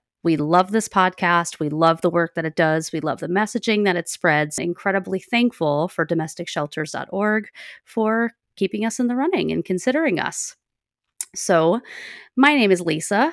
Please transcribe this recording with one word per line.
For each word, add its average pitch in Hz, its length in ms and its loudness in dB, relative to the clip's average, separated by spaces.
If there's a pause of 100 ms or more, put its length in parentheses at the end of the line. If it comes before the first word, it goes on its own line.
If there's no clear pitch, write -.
(220)
We 165 140 2
love 175 340 2
this 214 160 0
podcast. 180 720 0
We 151 100 -2
love 165 320 2
the 175 80 2
work 170 240 0
that 165 100 -4
it 156 100 -6
does. 160 380 0
We 160 80 -4
love 151 200 -4
the 190 60 -8
messaging 208 600 0
that 180 100 0
it 170 100 -6
spreads. 151 520 0
Incredibly 190 600 -2
thankful 175 680 0
for - 160 -2
domestic 165 420 -4
shelters 151 460 -6
dot 135 180 -8
org 214 380 -2 (380)
for 226 460 -2 (220)
keeping 202 300 -2
us 226 160 -4
in 247 60 0
the 247 100 -2
running 269 340 0
and 165 140 -4
considering 247 560 0
us. - 360 -6 (800)
So, 175 460 2 (560)
my 277 200 6
name 208 160 6
is 180 80 2
Lisa, 196 520 0